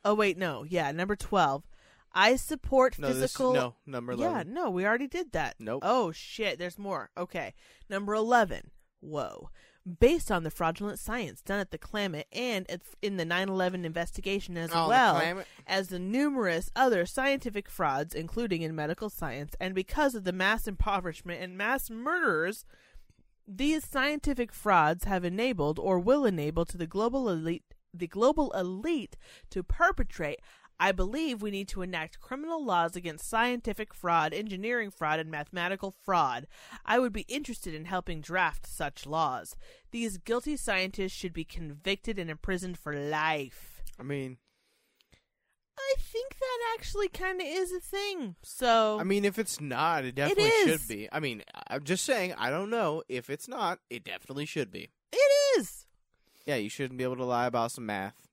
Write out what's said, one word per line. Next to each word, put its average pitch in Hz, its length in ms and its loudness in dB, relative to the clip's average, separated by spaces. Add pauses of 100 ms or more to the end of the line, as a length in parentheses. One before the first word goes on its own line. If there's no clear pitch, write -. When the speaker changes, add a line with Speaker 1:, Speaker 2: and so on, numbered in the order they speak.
Speaker 1:
Oh, 208 100 4
wait, 208 240 4
no. 151 300 -2
Yeah, 160 240 0
number 185 240 -2
twelve. 156 480 2 (500)
I 208 240 6
support 254 640 2
Speaker 2:
No, 285 80 -2
this 262 100 2
is, 262 60 0
Speaker 1:
physical 254 300 0
Speaker 2:
no, 127 220 0 (100)
number 123 280 -6
Speaker 1:
Yeah, 311 160 0
Speaker 2:
eleven. 220 240 -4
Speaker 1:
no, 320 160 -2
we 185 160 0
already 247 220 2
did 262 260 -6
that. 151 260 -2
Speaker 2:
Nope. 113 260 -4
Speaker 1:
Oh, 214 260 4
shit, 180 480 -6
there's 175 180 -8
more. 196 400 -6
Okay. 170 360 -6 (360)
Number 202 240 -2
eleven. 220 580 2 (300)
Whoa. 135 480 -8 (500)
Based 285 320 6
on 175 120 0
the 156 60 -4
fraudulent 175 480 -2
science 214 460 -8
done 202 160 -2
at 196 100 -6
the 160 80 -10
Klamath 185 540 -4
and 214 400 -4
at, 175 100 -8 (220)
in 202 140 -2
the 165 80 0
nine 180 240 0
eleven 185 360 0
investigation 175 720 -4
as 165 160 -4
Speaker 2:
Oh, 165 100 4
the 160 60 2
Speaker 1:
well 226 260 8
Speaker 2:
Klamath. 170 320 0 (200)
Speaker 1:
as 190 220 0
the 180 100 -4
numerous 214 760 2
other 226 300 6
scientific 262 640 0
frauds, 151 460 0
including 170 480 -2
in 160 120 -4
medical 156 360 -2
science, 143 480 -6
and 185 160 -2
because 254 400 2
of 202 80 -6
the 180 100 0
mass 196 340 2
impoverishment 180 760 -2
and 185 140 -12
mass 233 320 0
murderers 226 760 0 (840)
these 285 400 0
scientific 277 640 0
frauds 175 520 4
have 190 200 0
enabled 175 540 2
or 185 220 4
will 262 260 6
enable 165 400 2
to - 120 -10
the 165 100 -4
global 233 420 0
elite, 165 460 -2 (180)
the 175 140 -6
global 269 460 4
elite 196 640 -2 (360)
to - 100 -4
perpetrate, - 800 2 (400)
I 190 120 4
believe 220 520 0
we 208 80 -2
need 196 180 -4
to 185 140 -6
enact 170 360 -8
criminal 302 460 -6
laws 175 300 2
against 170 340 -8
scientific 226 640 0
fraud, 165 400 2
engineering 208 560 -4
fraud, 156 300 -2
and 160 100 -6
mathematical 180 600 -4 (120)
fraud. 143 440 2 (400)
I 226 100 4
would 247 160 2
be 214 140 -4
interested 233 480 -8
in 156 100 -10
helping 175 340 -4
draft 165 460 0
such - 400 -6
laws. 143 500 -2 (360)
These 226 260 -4
guilty 247 400 -2
scientists 190 540 -2
should 180 200 -8
be 160 140 -8
convicted 175 720 -6
and 165 140 -6
imprisoned 180 480 -4
for 147 160 -6
life. 147 880 -2 (160)
Speaker 2:
I - 40 -12
mean, 131 340 -6 (1400)
Speaker 1:
I 539 220 0
think 480 400 -4
that 480 380 -2
actually 403 320 -2
kinda 370 340 -4
is 359 280 -2
a 370 80 -6
thing. 370 640 -6
So 220 560 4
Speaker 2:
I 214 40 -2
mean, 202 220 2
if 196 120 2
it's - 240 -4
not, 147 440 0
it 127 100 -4
definitely 143 300 4
Speaker 1:
It 440 220 6
is. 156 140 2
Speaker 2:
should - 60 -8
be. 107 240 -6
I 151 80 -2
mean, 123 240 -4 (240)
I'm 143 160 -4
just 175 220 0
saying, 196 320 0
I 120 120 0
don't 185 200 -2
know. 180 400 0
If 123 200 -4
it's 143 180 -6
not, 208 320 -2 (100)
it 117 140 -10
definitely 135 420 -8
should 127 260 -4
be. 90 180 -12 (220)
Speaker 1:
It 554 480 6
is. - 260 -6 (600)
Speaker 2:
Yeah, 147 100 -2
you 107 140 -2
shouldn't 127 280 -6
be 127 60 -2
able 127 140 -2
to 127 80 -4
lie 123 200 2
about 117 260 0
some 120 140 -10
math. 104 480 -6